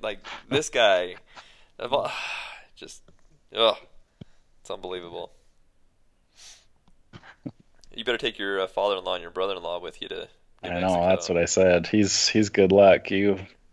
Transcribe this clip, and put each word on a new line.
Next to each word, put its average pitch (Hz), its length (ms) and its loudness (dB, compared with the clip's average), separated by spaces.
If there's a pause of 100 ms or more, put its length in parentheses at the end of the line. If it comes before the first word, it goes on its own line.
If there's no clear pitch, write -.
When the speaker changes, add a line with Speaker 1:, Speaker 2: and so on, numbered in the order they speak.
Speaker 1:
like, 104 200 -8 (280)
this 147 220 -2
guy, 92 460 2 (600)
of 123 140 -8
all, 139 180 -2 (320)
<sighs> - 340 -20
just, - 260 -20 (520)
ugh. 110 220 4 (880)
It's - 80 -16
unbelievable. 90 640 -12 (2500)
You 113 100 -14
better 120 120 0
take 110 220 -6
your, 98 220 -4
uh, 92 60 -2
father-in-law 92 500 -2
and 87 60 -8
your 85 80 -16
brother-in-law 90 500 -6
with 82 200 -14
you - 80 -12
to 85 200 -12 (340)
new 92 80 -10
Speaker 2:
I 87 100 -4
know, 90 280 2
that's 92 200 0
Speaker 1:
Mexico. 90 60 0
Speaker 2:
what 85 80 2
I - 40 4
said. 90 400 4
He's, 104 420 2
he's 107 200 2
good 95 240 4
luck. 98 380 6
You 98 280 0 (340)